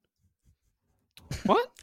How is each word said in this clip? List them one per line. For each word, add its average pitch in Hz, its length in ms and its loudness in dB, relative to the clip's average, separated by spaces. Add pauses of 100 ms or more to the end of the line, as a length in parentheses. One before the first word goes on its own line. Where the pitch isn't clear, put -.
(1400)
What? 427 240 2 (140)